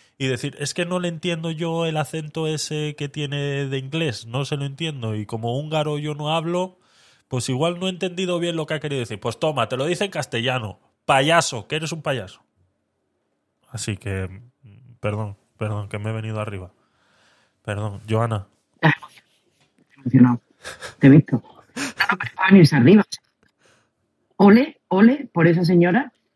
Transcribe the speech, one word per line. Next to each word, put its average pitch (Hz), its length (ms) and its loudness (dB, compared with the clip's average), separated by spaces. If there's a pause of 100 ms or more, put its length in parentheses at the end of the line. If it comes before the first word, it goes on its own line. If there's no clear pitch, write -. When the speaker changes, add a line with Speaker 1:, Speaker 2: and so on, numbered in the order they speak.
(180)
Speaker 1:
y 135 100 -4
decir, 131 320 -6
"Es 143 140 -8
que 180 120 -4
no 180 140 -4
le 180 80 -4
entiendo 165 440 -6
yo 165 340 -4
el 160 100 -4
acento 156 520 -6
ese 151 500 -6
que 147 100 -8
tiene 143 600 -6
de 135 100 -4
inglés, 135 480 -6
no 123 180 -6
se 143 140 -6
lo 139 80 -6
entiendo, 139 500 -8
y 107 100 -6
como 117 320 -6
húngaro 151 420 -4
yo 147 160 -8
no 151 200 -4
hablo, 175 440 -4 (500)
pues 123 180 -4
igual 160 320 -2
no 185 80 -4
he 190 40 -2
entendido 180 480 -4
bien 170 180 -4
lo 156 80 -4
que 160 80 -6
ha 151 80 -6
querido 143 180 -6
decir". 110 220 -8
Pues 117 180 -6
toma, 143 300 0
te 127 80 -4
lo 135 80 -4
dice 175 180 -2
en 196 80 -4
castellano, 123 680 -6 (240)
payaso, 143 640 2
que 151 80 -6
eres 160 160 -8
un 160 80 -10
payaso. 120 400 -8 (1300)
Así 110 260 -6
que, 95 460 -8 (580)
perdón, 104 380 -6 (200)
perdón, 104 320 -6
que 104 100 -10
me 107 100 -6
he 110 40 -6
venido 110 280 -6
arriba. 101 300 -10 (920)
Perdón, 104 460 -8
Joana. 113 380 -2 (1500)
Speaker 2:
Emocionado. 123 460 4 (560)
Te - 80 4
he 135 60 10
visto. 143 280 6 (960)
Para 185 140 -2
venirse 185 260 8
arriba. 170 280 8 (1300)
Ole, 226 500 6
ole 233 440 4
por 165 140 2
esa 175 180 4
señora 180 480 2 (240)